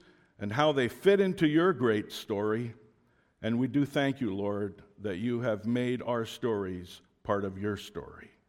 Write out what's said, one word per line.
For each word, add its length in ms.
and 140
how 180
they 160
fit 320
into 260
your 280
great 400
story. 600
And 180
we 80
do 180
thank 360
you, 120
Lord, 480
that 180
you 240
have 240
made 360
our 240
stories 760
part 240
of 140
your 180
story. 540